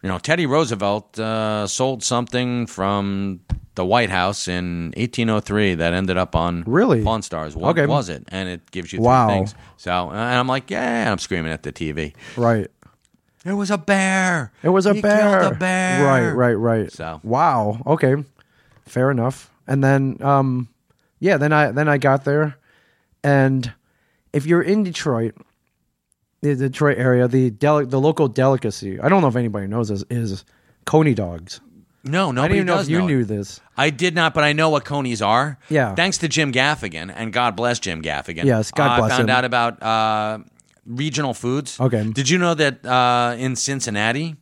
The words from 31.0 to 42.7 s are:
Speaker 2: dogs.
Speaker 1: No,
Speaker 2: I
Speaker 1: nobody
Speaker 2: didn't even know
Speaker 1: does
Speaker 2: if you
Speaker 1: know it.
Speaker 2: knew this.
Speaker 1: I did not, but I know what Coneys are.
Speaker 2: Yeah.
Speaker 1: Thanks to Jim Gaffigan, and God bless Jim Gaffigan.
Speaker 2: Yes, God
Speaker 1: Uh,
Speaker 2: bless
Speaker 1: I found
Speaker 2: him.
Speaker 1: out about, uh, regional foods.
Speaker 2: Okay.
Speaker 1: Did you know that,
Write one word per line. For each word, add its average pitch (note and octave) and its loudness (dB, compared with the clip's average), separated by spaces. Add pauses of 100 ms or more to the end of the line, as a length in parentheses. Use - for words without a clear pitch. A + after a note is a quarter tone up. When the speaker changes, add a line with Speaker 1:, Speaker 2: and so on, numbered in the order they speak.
Speaker 2:
dogs. F2 -8 (440)
Speaker 1:
No, D#3+ -2
Speaker 2:
I - -4
Speaker 1:
nobody C#3+ 0
Speaker 2:
didn't - 4
even F3 2
know F3 2
Speaker 1:
does F#3+ -2
Speaker 2:
if C#3+ -6
you E3 2
Speaker 1:
know F#3 2
it. - 0
Speaker 2:
knew C3+ 2
this. G2+ -8 (160)
Speaker 1:
I D3+ 2
did F3 -2
not, E3 0
but D#3 2
I D3 2
know D#3 2
what D3 0
Coneys B2+ -4
are. B2 0 (120)
Speaker 2:
Yeah. B2+ 0
Speaker 1:
Thanks F#3 0
to D#3+ -4
Jim C#3+ 0
Gaffigan, A2 -2
and A2 -10
God A#2+ 0
bless A#2 -2
Jim D#2+ -6
Gaffigan. D#2 -6
Speaker 2:
Yes, A2+ 2
God C#3 2
Speaker 1:
Uh, A#2+ 2
Speaker 2:
bless A2 2
Speaker 1:
I B2+ 0
found A#2+ 2
Speaker 2:
him. B2+ 2
Speaker 1:
out B2 2
about, A#2 -2
uh, A2 -2 (460)
regional C3+ -4
foods. C3 -6
Speaker 2:
Okay. A#2 2
Speaker 1:
Did C3 -2
you F3+ 2
know F3 2
that, C#3+ -2